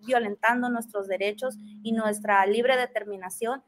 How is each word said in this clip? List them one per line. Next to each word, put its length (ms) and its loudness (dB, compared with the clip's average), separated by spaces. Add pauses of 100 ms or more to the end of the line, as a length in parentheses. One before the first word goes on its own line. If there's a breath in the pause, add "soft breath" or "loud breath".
violentando 720 0
nuestros 380 -4
derechos 480 -4 (260 loud breath)
y 100 -4
nuestra 540 2
libre 320 4
determinación, 880 -4